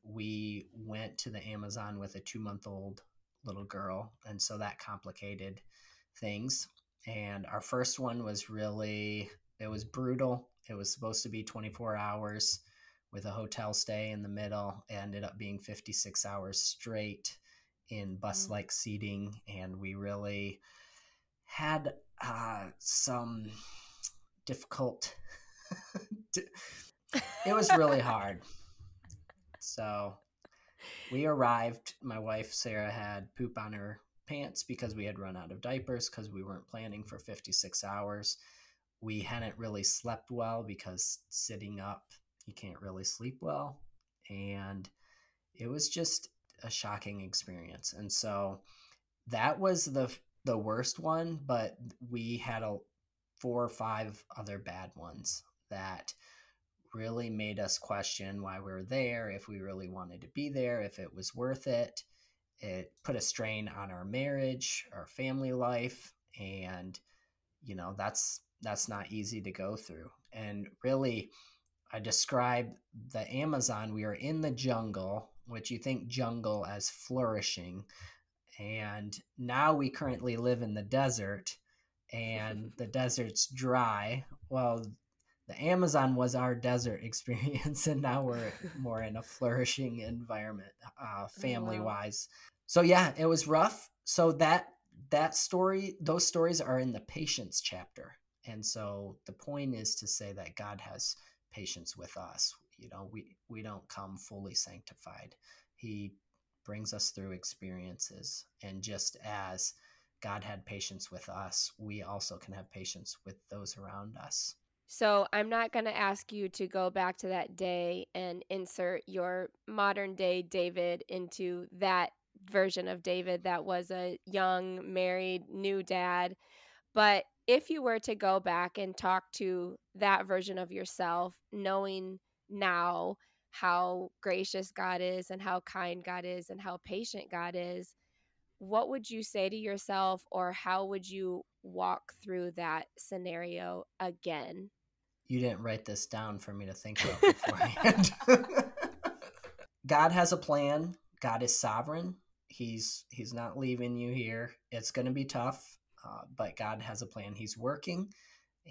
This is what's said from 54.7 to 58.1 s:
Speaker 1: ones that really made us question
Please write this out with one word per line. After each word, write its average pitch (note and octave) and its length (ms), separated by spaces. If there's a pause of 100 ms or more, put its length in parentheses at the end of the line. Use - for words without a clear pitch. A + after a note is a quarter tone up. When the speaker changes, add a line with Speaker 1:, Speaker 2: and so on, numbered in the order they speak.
Speaker 1:
ones E2+ 480 (260)
that F#2+ 440 (800)
really A2+ 360
made G#2+ 300
us G2 180
question G2+ 640